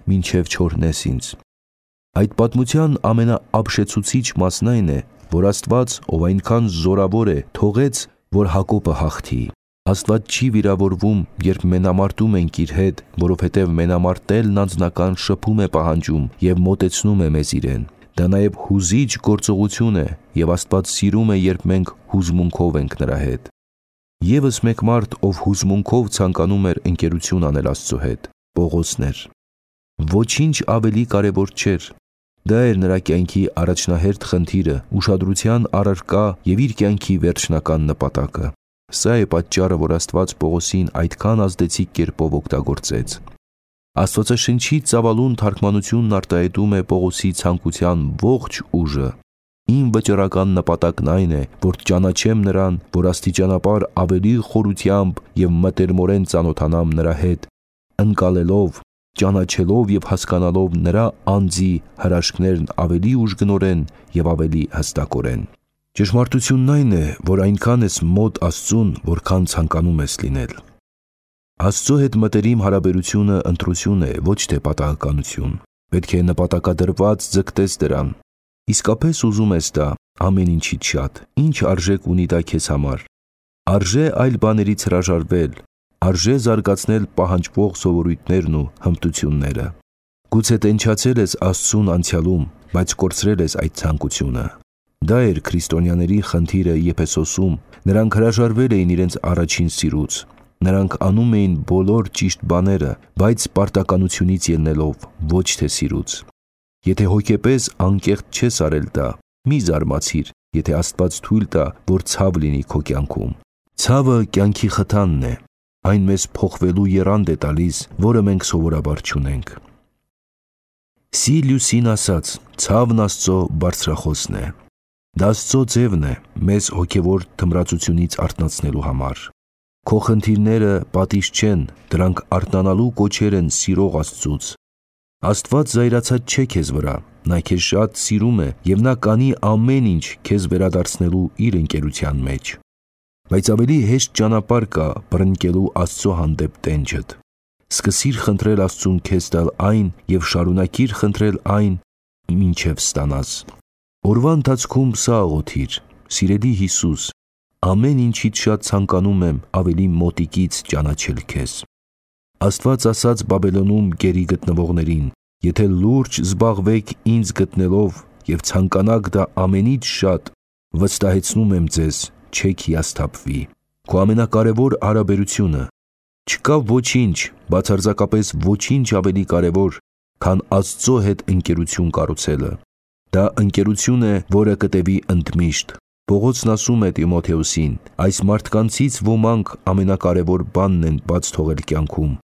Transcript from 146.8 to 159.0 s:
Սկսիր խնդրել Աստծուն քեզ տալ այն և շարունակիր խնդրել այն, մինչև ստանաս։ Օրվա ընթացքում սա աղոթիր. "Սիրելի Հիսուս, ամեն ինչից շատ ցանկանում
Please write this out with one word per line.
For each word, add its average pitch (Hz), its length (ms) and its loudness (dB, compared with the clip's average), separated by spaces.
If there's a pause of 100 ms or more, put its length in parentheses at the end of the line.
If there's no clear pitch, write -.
Սկսիր 117 480 -2
խնդրել 104 420 0
Աստծուն 92 400 0
քեզ - 260 -2
տալ 85 240 0 (100)
այն 104 280 2 (160)
և 92 200 0
շարունակիր 92 720 0
խնդրել 104 420 0 (120)
այն, 101 260 2 (540)
մինչև 87 520 0
ստանաս։ 71 500 -2 (760)
Օրվա 117 260 4
ընթացքում 131 640 2
սա 117 240 0
աղոթիր. 78 560 0 (340)
"Սիրելի 101 460 2
Հիսուս, 87 500 0 (600)
ամեն 113 360 2
ինչից 117 400 0
շատ 107 240 0
ցանկանում 98 580 0